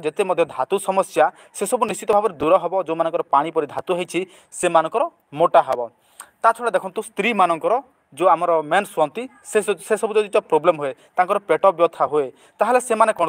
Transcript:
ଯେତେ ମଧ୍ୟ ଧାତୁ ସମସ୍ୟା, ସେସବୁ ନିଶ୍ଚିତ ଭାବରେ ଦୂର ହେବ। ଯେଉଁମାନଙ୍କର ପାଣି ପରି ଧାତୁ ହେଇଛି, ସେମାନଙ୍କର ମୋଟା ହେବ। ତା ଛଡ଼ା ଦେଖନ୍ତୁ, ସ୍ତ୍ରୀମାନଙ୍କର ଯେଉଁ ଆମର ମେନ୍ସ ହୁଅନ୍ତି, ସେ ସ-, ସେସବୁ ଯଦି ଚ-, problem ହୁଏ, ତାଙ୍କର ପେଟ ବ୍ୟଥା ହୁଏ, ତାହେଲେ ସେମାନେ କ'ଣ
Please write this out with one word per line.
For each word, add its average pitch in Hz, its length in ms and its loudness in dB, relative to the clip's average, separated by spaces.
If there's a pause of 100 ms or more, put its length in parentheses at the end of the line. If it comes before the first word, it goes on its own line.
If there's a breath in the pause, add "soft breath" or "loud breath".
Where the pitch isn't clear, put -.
ଯେତେ 156 180 -2
ମଧ୍ୟ 175 240 0
ଧାତୁ - 320 -4
ସମସ୍ୟା, 190 460 0 (260 soft breath)
ସେସବୁ 220 400 -2
ନିଶ୍ଚିତ 196 240 -10
ଭାବରେ 208 240 0
ଦୂର 156 140 2 (100)
ହେବ। 170 100 -4 (140)
ଯେଉଁମାନଙ୍କର 165 400 -2
ପାଣି 147 240 2
ପରି 151 160 -2
ଧାତୁ - 320 -8
ହେଇଛି, 170 200 -6 (400 soft breath)
ସେମାନଙ୍କର 170 440 0 (320)
ମୋଟା 165 320 4
ହେବ। 127 120 -4 (600 loud breath)
ତା 226 160 4
ଛଡ଼ା 233 160 -4
ଦେଖନ୍ତୁ, 190 320 -4
ସ୍ତ୍ରୀମାନଙ୍କର 185 720 0 (400)
ଯେଉଁ 165 220 2
ଆମର 170 160 -2 (200)
ମେନ୍ସ 190 240 0
ହୁଅନ୍ତି, 160 280 -2 (200)
ସେ - 160 -2
ସ-, 196 240 -4
ସେସବୁ 214 320 -2
ଯଦି 214 160 0
ଚ-, 214 160 0
problem 160 320 2
ହୁଏ, 143 120 -4 (240 soft breath)
ତାଙ୍କର 185 280 0
ପେଟ 165 200 0 (120)
ବ୍ୟଥା 170 320 0
ହୁଏ, 143 200 -2 (320 soft breath)
ତାହେଲେ 240 200 2
ସେମାନେ 226 400 2
କ'ଣ 165 100 0